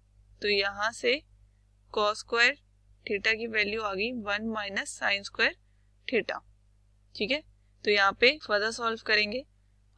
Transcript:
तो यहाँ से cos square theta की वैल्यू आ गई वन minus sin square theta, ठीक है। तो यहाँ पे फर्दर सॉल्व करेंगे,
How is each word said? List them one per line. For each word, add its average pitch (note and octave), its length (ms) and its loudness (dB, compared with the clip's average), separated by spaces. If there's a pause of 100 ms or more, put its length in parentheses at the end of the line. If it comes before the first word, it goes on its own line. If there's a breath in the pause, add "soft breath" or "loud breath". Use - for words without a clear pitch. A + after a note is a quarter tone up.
(420)
तो G#3+ 80 -2
यहाँ G3+ 420 0
से B3 240 0 (760)
cos G#3+ 320 0
square A#3+ 300 4 (500)
theta G#3+ 300 0
की A3+ 120 -6
वैल्यू G#3+ 340 0
आ G3+ 120 -2
गई G#3+ 180 -2 (120)
वन G#3 320 -4
minus G#3 420 -6
sin G3+ 300 0
square C4 280 0 (520)
theta, G3+ 300 0 (800)
ठीक G#3 160 -2
है। D4+ 100 -2 (420)
तो G#3+ 80 2
यहाँ G3 280 6
पे A#3+ 100 8 (140)
फर्दर G#3+ 280 0
सॉल्व A3+ 340 -4
करेंगे, G#3 380 0 (540)